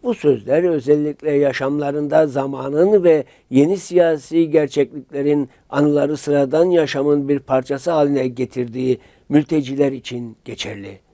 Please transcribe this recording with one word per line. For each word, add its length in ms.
Bu 100
sözler 500
özellikle 680
yaşamlarında 960
zamanın 760
ve 200
yeni 280
siyasi 720
gerçekliklerin 1000
anıları 480
sıradan 480
yaşamın 640
bir 100
parçası 520
haline 360
getirdiği 720
mülteciler 640
için 540
geçerli. 540